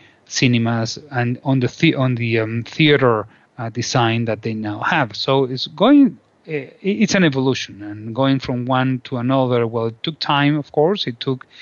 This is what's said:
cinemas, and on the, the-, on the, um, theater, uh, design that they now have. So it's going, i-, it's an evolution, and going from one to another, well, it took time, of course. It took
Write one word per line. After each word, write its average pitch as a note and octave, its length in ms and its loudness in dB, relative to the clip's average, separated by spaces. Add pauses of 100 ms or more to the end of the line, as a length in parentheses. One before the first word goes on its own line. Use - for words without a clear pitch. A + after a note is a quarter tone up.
(280)
cinemas, A#2 720 0 (140)
and B2 320 -2
on C3+ 160 0
the, B2 80 2
the-, D#3+ 280 0
on C3 200 0
the, A#2 240 0
um, A2+ 240 -2
theater, C3+ 640 2 (300)
uh, A#2 120 -8
design A#2 560 -2
that A2 160 -4
they A2+ 120 -6
now G#2+ 260 -6
have. A#2+ 360 -2
So C3+ 280 0
it's B2+ 240 -6
going, G3+ 500 4 (300)
i-, D3 240 -8 (100)
it's G3+ 320 0
an G3 100 4
evolution, C3 600 0
and G#2+ 320 -12
going C3+ 240 2
from B2 260 -6
one B2+ 380 0
to - 140 -8
another, B2 500 0
well, A2+ 200 -4
it A#2 140 -10
took D#3+ 180 -8
time, C#3+ 380 2
of C#3+ 140 -8
course. F3+ 340 0
It A#2+ 140 -8
took C3 260 -6 (160)